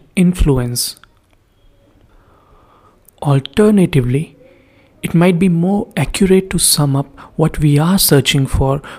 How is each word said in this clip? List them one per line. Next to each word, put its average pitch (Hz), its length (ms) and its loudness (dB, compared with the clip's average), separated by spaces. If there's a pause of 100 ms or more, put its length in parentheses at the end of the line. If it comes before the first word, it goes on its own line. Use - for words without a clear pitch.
(160)
influence. 139 840 0 (2250)
Alternatively, 151 1120 0 (640)
it - 120 -6
might 175 240 2
be 190 100 2
more 180 480 -2
accurate 190 540 0
to 175 80 -4
sum 143 380 0
up 139 100 -4 (320)
what 156 220 -2
we 147 180 2
are 175 200 2
searching 139 480 2
for 139 360 -2 (160)